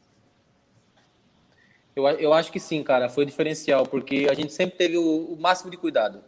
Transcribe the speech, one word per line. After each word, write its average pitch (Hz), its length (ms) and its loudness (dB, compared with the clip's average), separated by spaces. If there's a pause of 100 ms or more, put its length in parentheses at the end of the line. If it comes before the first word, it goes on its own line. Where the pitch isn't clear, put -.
(2000)
Eu, 135 100 2
a-, 143 80 4
eu 147 200 2
acho 160 180 2
que 190 80 -6
sim, 156 240 -4
cara, 127 260 2
foi 143 160 0
diferencial, 147 600 0
porque 139 440 -2
a 139 40 6
gente 147 180 -4
sempre 180 260 -4
teve 175 200 2
o, 165 360 0
o 160 60 -14
máximo 180 320 0
de 175 60 -16
cuidado. 110 500 -2